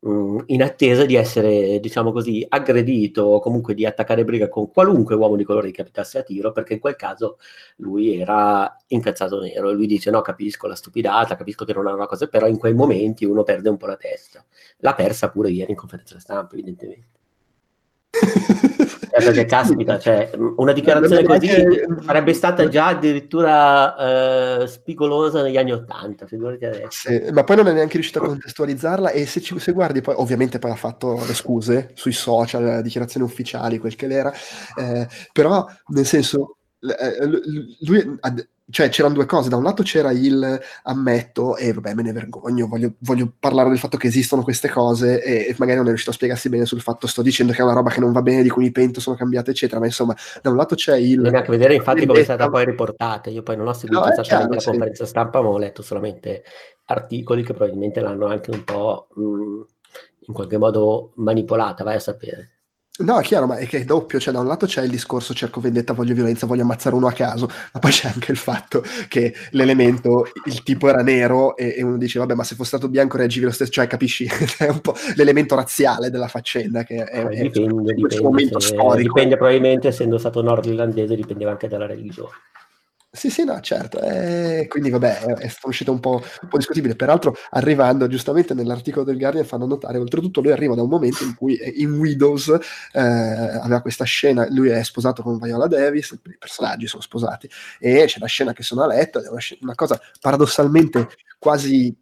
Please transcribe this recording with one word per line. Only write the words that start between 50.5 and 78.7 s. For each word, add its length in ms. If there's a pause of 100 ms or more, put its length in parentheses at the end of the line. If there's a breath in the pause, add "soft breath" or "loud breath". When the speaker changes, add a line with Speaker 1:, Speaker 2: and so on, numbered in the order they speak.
Speaker 2:
lato 200
c'è 200
il 220
Speaker 1:
Bisogna 220
anche 120
vedere 240
infatti 300
come 140
è 40
stata 200
Speaker 2:
vendetta. 200
Speaker 1:
poi 80
riportata, 580
io 140
poi 140
non 100
ho 60
seguito 280
Speaker 2:
No, 60
è 60
Speaker 1:
esattamente 420
Speaker 2:
chiaro, 0
Speaker 1:
la 60
Speaker 2:
sì. 100
Speaker 1:
conferenza 340
stampa, 360
ma 80
ho 80
letto 240
solamente 600 (420 loud breath)
articoli 580
che 100
probabilmente 460
l'hanno 280
anche 220
un 140
po', 460 (100)
mm, 420 (680 loud breath)
in 60
qualche 240
modo 580
manipolata, 680
vai 120
a 40
sapere. 480 (480)
Speaker 2:
No, 220
è 60
chiaro, 240
ma 100
è 80
che 140
è 60
doppio, 340
cioè 120
da 80
un 60
lato 220
c'è 160
il 80
discorso 420
"cerco 260
vendetta, 340
voglio 200
violenza, 320
voglio 160
ammazzare 340
uno 120
a 40
caso", 380 (240 loud breath)
ma 60
poi 100
c'è 180
anche 240
il 60
fatto 460 (240 loud breath)
che 260 (180 loud breath)
l'elemento, 760 (180)
il 160
tipo 280
era 120
nero 560
e, 180
e 60
uno 160
dice, 220
"Vabbè, 160
ma 80
se 100
fosse 140 (100)
stato 120
bianco 280
reagivi 280
lo 60
stesso", 200
cioè 160
capisci, 420
<laughs> 300
è 100
un 120
po' 120 (220 loud breath)
l'elemento 400
razziale 560
della 160
faccenda 560
che 200
è, 200
Speaker 1:
Poi 120
Speaker 2:
è 60
Speaker 1:
dipende, 580
Speaker 2:
questo 220
Speaker 1:
dipende 80
Speaker 2:
momento 300
Speaker 1:
se, 80
Speaker 2:
storico. 400